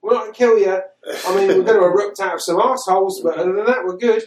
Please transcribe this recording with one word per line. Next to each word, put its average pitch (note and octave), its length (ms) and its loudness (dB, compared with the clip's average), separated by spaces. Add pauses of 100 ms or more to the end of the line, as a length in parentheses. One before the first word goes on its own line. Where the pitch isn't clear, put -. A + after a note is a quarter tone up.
We're G#3+ 120 -2
not B3 80 0
gonna G#3+ 120 -12
kill A#3 240 2
you. F#3+ 240 2 (440)
I F#3 100 -2
mean, G3 120 2
we're F#3 160 4
gonna G#3+ 220 4
erupt G3+ 340 0
out F#3+ 160 -4
of - 60 -8
some F3 180 -2
arseholes, F#3+ 640 0
but E3 140 -2
other F3 160 -2
than G#3 120 -2
that, A#3+ 180 0
we're F3+ 140 -6
good. A3+ 300 0